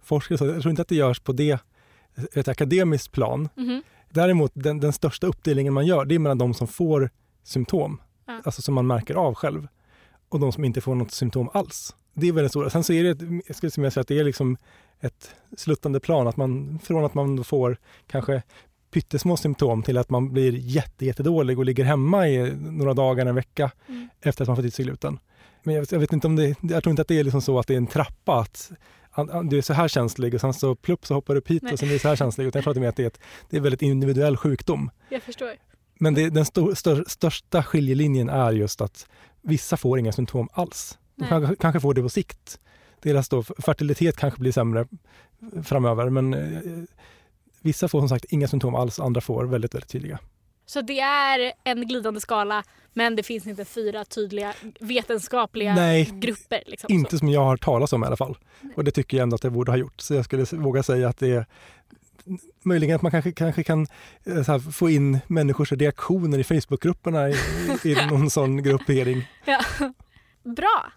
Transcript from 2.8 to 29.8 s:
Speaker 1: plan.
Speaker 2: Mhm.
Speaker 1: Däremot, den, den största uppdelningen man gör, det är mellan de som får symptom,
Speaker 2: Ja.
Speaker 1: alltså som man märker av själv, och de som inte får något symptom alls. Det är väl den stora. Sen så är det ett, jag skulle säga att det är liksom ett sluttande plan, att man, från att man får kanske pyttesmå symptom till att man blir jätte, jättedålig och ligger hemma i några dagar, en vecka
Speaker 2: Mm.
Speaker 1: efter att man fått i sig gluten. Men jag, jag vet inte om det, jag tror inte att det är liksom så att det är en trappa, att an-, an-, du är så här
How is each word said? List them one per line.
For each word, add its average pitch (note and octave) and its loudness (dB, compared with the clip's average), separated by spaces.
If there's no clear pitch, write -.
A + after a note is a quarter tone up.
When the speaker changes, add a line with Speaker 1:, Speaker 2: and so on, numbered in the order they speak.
Speaker 1:
plan. C3 -2
Speaker 2:
Mhm. B3+ -6
Speaker 1:
Däremot, E3 4
den, D3 -2
den D3 2
största - -2
uppdelningen C#3 0
man C#3 2
gör, D#3+ 4
det D3 2
är E3+ 4
mellan C#3+ 2
de B2 2
som A#2 -4
får D3+ 0
symptom, - -2
Speaker 2:
Ja. A#3 -12
Speaker 1:
alltså - -6
som C#3+ -2
man B2+ 2
märker B2 -2
av E3 0
själv, D3+ -6
och D#3 -2
de C#3 2
som D3 -4
inte B2 -2
får C3 -2
något B2 -2
symptom B2 -2
alls. - -6
Det D#3 0
är F3 2
väl D#3+ 2
den C#3 2
stora. C#3+ -2
Sen E3 0
så F3 0
är E3 4
det F3+ 4
ett, E3+ -4
jag D#3 -10
skulle C#3+ -2
säga C3+ -2
att B2 -4
det C#3+ 0
är D3+ 4
liksom C3 0
ett - -10
sluttande C#3+ -2
plan, C3+ 2
att A#2 -2
man, C#3 -4
från D#3+ 0
att C#3 -2
man C#3 0
får B2 0
kanske C3+ -2
pyttesmå E3+ 0
symptom B2+ 0
till B2+ 0
att B2 0
man C3 0
blir C3 2
jätte, B2+ -4
jättedålig C3+ 0
och C3 2
ligger B2+ 2
hemma D3+ 4
i B2+ 2
några D3 -2
dagar, C3 2
en B2 0
vecka C3 -2
Speaker 2:
Mm. A#3+ -14
Speaker 1:
efter C#3 0
att B2 -2
man B2 2
fått B2 -2
i A#2 -2
sig C3 -6
gluten. C3+ -8
Men D#3 -2
jag, D3 -2
jag F3 0
vet D3 2
inte D#3+ 0
om D#3+ 2
det, D3 2
jag E3 -2
tror E3+ 4
inte D3+ 2
att D3+ 0
det D#3+ 2
är D3 4
liksom C3+ 2
så B2+ 2
att A#2+ -2
det C3+ 2
är B2+ 2
en A#2+ 0
trappa, - 0
att - -8
an-, D3+ -4
an-, E3+ -2
du C#3+ 2
är C#3 2
så D3+ -2
här E3 4